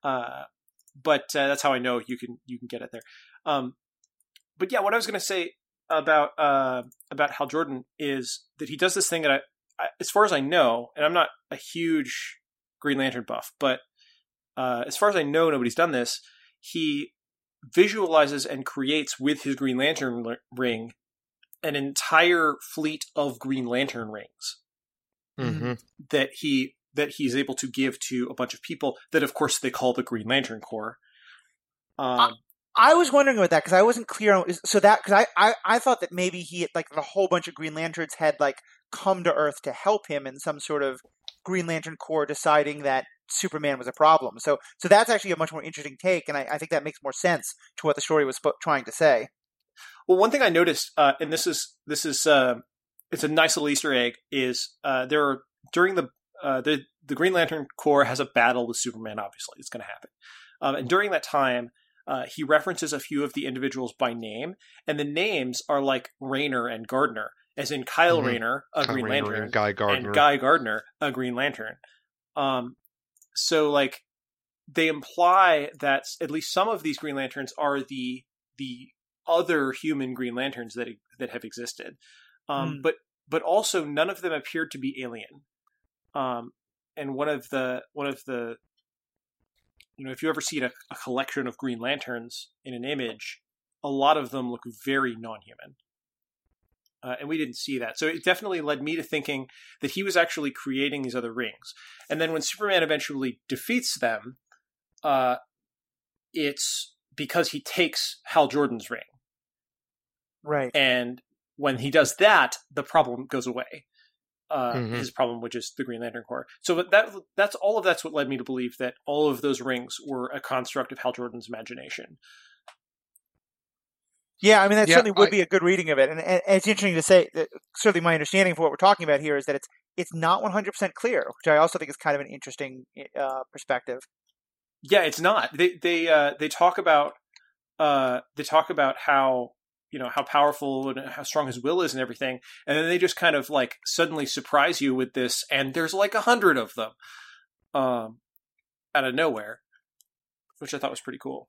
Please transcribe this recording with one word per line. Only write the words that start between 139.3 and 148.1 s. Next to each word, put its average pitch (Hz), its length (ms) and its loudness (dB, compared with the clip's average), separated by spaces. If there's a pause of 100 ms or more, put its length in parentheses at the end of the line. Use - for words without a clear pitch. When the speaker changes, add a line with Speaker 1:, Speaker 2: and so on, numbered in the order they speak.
Speaker 1:
you 147 80 -12
know, 123 140 -6
how 143 100 -2
powerful 139 680 0
and 127 80 -6 (100)
how 143 140 -12
strong 143 240 -2
his 123 160 -10
will 165 180 0
is 143 140 -2
and 131 80 -4
everything, 127 380 -6 (260)
and 143 100 0
then 160 120 0
they 180 100 2
just 180 180 2
kind 170 200 2
of, 135 120 -2
like, 135 280 -2 (100)
suddenly 160 400 0
surprise 147 560 0
you 135 120 2
with 127 200 -2
this, 127 360 -2
and 135 220 0
there's, 165 220 -2
like, 196 200 0
a 214 80 0
hundred 202 360 4
of 110 160 -6
them, 110 160 -6 (800)
um, 123 460 -2 (760)